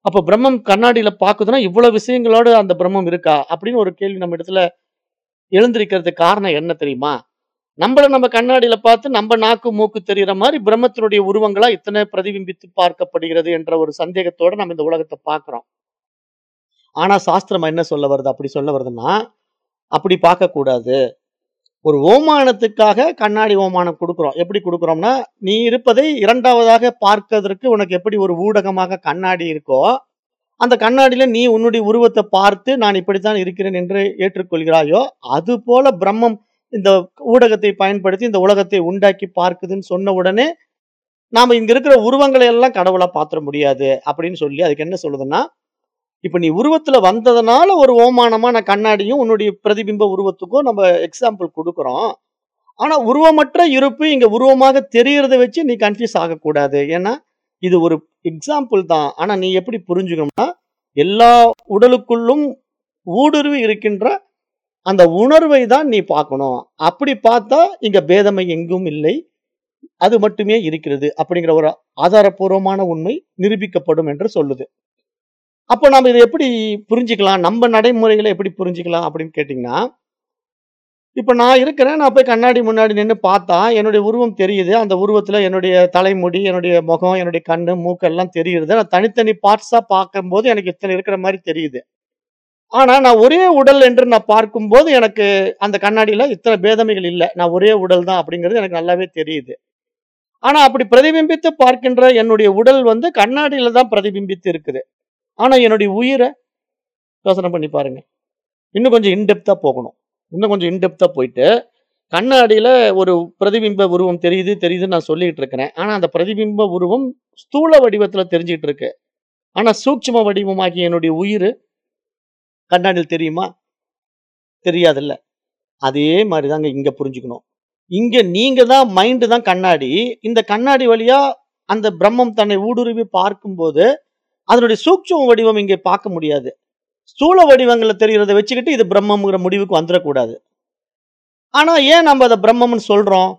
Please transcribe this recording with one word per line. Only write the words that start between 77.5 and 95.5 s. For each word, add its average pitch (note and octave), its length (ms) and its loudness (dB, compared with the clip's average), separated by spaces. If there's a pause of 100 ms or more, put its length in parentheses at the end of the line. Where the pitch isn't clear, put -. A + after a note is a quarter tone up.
நடைமுறைகளை A3 640 2
எப்படி F#3 280 -6
புரிஞ்சுக்கலாம் E3+ 500 -6
அப்படின்னு D#3+ 280 -10
கேட்டீங்கன்னா, C#3 520 -6 (1200)
இப்ப B3 220 -2
நான் B3 240 4
இருக்கிறேன், C#4+ 380 0
நான் C#4+ 160 2
போய் C4 120 4
கண்ணாடி B3 360 2
முன்னாடி A3 320 0
நின்னு G#3+ 300 -2
பார்த்தா F#3+ 520 0
என்னுடைய G#3 320 0
உருவம் A#3 300 -2
தெரியுது, F#3+ 360 -2
அந்த G#3+ 220 0
உருவத்துல G3+ 480 -2
என்னுடைய F#3 440 2
தலைமுடி, F3+ 560 -2
என்னுடைய F3+ 400 0
முகம், E3 320 0
என்னுடைய F3 340 -4
கண்ணு, E3+ 280 -2
மூக்கு F3 300 -4
எல்லாம் F3 300 -2
தெரியுது. E3+ 300 -4
நான் G#3 220 0
தனித்தனி A3 440 0 (160)
பார்ட்ஸா G#3+ 380 2
பார்க்கும்போது F#3+ 600 -2
எனக்கு G3+ 220 -2
இத்தனை F#3 240 -6
இருக்கிற F#3+ 240 -6
மாதிரி F#3+ 220 -4 (120)
தெரியுது. D3+ 280 -8 (840)
ஆனா B3+ 340 4
நான் B3 160 6
ஒரே D4+ 300 6
உடல் C#4 340 6
என்று B3 260 6
நான் A3+ 200 2
பார்க்கும்போது A3 680 2
எனக்கு G3+ 640 0